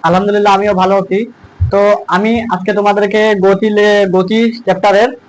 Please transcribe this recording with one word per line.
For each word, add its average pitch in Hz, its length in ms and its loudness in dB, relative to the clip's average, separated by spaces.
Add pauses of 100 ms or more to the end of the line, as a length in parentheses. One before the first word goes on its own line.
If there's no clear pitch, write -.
আলহামদুলিল্লাহ, 202 500 0
আমিও 202 200 0
ভালো 185 220 0
আছি। 190 240 -2 (520)
তো 196 80 0 (280)
আমি 208 240 -2 (180)
আজকে 185 240 -4
তোমাদেরকে 208 480 0 (180)
গতি 196 300 2
লে-, 208 360 2 (100)
গতি 190 240 0 (240)
চ্যাপ্টারের 196 460 2 (200)